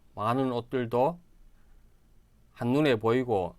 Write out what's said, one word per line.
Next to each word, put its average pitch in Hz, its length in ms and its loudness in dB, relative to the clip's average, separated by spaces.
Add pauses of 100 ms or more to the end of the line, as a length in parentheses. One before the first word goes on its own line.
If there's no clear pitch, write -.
(160)
많은 123 360 -2
옷들도 123 680 -2 (1300)
한눈에 127 460 2
보이고 113 600 0